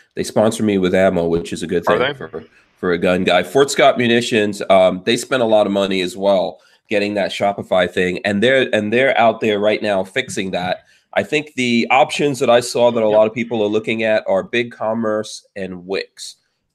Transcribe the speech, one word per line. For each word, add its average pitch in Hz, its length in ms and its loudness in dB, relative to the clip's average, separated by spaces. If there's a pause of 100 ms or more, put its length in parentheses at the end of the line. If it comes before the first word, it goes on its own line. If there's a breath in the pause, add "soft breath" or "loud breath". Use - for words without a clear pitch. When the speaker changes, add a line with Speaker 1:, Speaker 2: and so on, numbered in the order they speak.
(160 soft breath)
Speaker 1:
They 95 80 -4
sponsor 110 400 0
me 101 140 2
with 92 160 2
ammo, 92 340 2
which 85 240 -2
is 87 100 -8
a 85 40 -6
good 85 220 -2
Speaker 2:
Are 90 100 2
Speaker 1:
thing 127 100 0
Speaker 2:
they? 147 60 -6
Speaker 1:
for, 80 300 -14 (320 soft breath)
for 92 160 -2
a 87 60 0
gun 92 260 0
guy. 87 200 2
Fort 135 260 2
Scott 139 280 4
Munitions, 117 720 0
um, 92 380 4
they 117 100 2
spent 127 260 -2
a 113 40 2
lot 107 200 4
of 98 60 -2
money 98 300 0
as 92 140 -6
well 95 440 0 (300 soft breath)
getting 104 240 -2
that 95 160 -2
Shopify 98 600 -2
thing, 90 340 -2
and 101 180 0
they're, 131 320 4
and 107 180 -2
they're 127 260 2
out 113 220 2
there 107 200 0
right 104 220 0
now 101 220 0
fixing 98 460 -6
that. 90 340 -6 (300 soft breath)
I 101 80 0
think 151 320 -6
the 120 360 0
options 143 500 0
that 120 100 2
I 120 100 6
saw 123 300 0
that 117 120 0
a 107 40 2
Speaker 2:
Yep. 107 100 2
Speaker 1:
lot 107 120 6
of 107 40 -6
people 117 300 -4
are 104 60 2
looking 110 340 -2
at 110 260 0
are 95 180 0
BigCommerce 113 960 -4 (140)
and 92 300 -10
Wix. - 500 -8 (380)